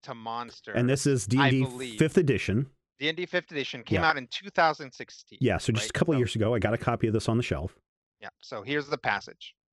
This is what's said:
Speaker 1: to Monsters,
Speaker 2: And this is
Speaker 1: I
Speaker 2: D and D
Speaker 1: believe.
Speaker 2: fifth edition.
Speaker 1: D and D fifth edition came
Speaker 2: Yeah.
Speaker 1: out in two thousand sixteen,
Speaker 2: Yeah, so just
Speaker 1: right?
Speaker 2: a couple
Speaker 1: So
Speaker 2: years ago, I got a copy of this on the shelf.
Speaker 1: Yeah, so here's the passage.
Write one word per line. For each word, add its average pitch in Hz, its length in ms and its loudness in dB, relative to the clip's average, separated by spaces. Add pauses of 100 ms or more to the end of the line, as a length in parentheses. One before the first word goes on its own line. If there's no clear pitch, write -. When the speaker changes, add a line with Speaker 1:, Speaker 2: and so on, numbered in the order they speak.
Speaker 1:
to 131 120 -12
Monsters, 113 640 -8
Speaker 2:
And 120 120 4
this 135 160 2
is 131 220 2
Speaker 1:
I - 20 -6
Speaker 2:
D 123 120 4
and 139 100 6
D 131 120 4
Speaker 1:
believe. 123 360 -4
Speaker 2:
fifth 156 180 2
edition. 131 520 2 (300)
Speaker 1:
D 147 100 -2
and 160 80 -4
D 180 80 -6
fifth 175 260 -4
edition 135 320 -6
came - 180 0
Speaker 2:
Yeah. 160 100 4
Speaker 1:
out 147 60 -2
in 123 100 -8
two 196 220 -12
thousand 160 440 2
sixteen, - 480 -16
Speaker 2:
Yeah, 104 160 4
so - 160 0
just 110 100 0
Speaker 1:
right? - 60 -6
Speaker 2:
a - 40 -8
couple 165 200 2
Speaker 1:
So 135 60 4
Speaker 2:
years 117 160 0
ago, 113 200 2
I 110 40 0
got 104 140 0
a 113 40 2
copy 117 300 0
of 107 60 2
this 110 140 0
on 113 80 2
the 120 80 2
shelf. 78 340 -4 (440)
Speaker 1:
Yeah, 101 80 -16 (120)
so 110 220 -12
here's 139 240 -4
the 147 100 -2
passage. - 580 -10 (180)